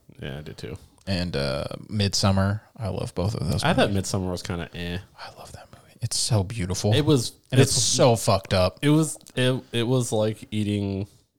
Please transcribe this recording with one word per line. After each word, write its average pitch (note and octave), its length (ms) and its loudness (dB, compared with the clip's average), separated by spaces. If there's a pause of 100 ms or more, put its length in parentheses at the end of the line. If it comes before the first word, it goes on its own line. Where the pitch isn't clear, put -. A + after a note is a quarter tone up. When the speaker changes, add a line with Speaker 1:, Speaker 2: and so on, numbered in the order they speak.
(200)
Speaker 1:
Yeah, C#2+ 180 -10
I D2+ 40 -12
did - 160 -14
too. - 180 -12 (320)
Speaker 2:
And, F2+ 280 -2
uh, C#2 280 -2 (240)
Midsummer. G2 760 2 (140)
I G#2 120 -6
love - 280 -6
both F2+ 180 0
of - 160 -4
those - 140 0
Speaker 1:
I D3 100 4
thought G#3+ 140 2
Speaker 2:
movies. G2+ 80 -2
Speaker 1:
Midsummer F#2 340 -2
was F2 120 -4
kinda E2+ 320 -6
eh. F2 240 -6 (200)
Speaker 2:
I - 200 -18
love - 140 -20
that - 200 -20
movie. - 280 -20
It's - 160 -4
so G#2 280 0
beautiful. G2+ 500 -2
Speaker 1:
It D3 100 4
was, C#3+ 280 2 (180)
Speaker 2:
And B2 100 4
it's A#2 160 6
Speaker 1:
it's B2 80 2
Speaker 2:
so B2 300 4
fucked G#2+ 400 0
up. - 280 2
Speaker 1:
It D3 80 4
was, D3+ 280 2 (160)
it, B2+ 260 2 (120)
it A#2 100 0
was B2 300 0
like G#2+ 400 -2
eating, G2+ 560 -2 (300)